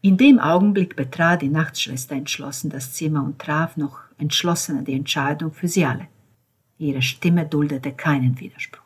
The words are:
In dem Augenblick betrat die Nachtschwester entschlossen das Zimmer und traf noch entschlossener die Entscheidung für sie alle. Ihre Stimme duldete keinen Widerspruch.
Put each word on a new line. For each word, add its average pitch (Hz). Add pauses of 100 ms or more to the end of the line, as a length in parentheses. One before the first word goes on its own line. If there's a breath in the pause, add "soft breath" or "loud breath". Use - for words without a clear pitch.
In 190
dem 254
Augenblick 196
betrat 170
die 139
Nachtschwester 147
entschlossen 139
das 131
Zimmer 156
und 139
traf 160
noch 143 (180)
entschlossener 165
die 135
Entscheidung 147
für -
sie 170
alle. 131 (720)
Ihre 139
Stimme 170
duldete 147
keinen 127
Widerspruch. -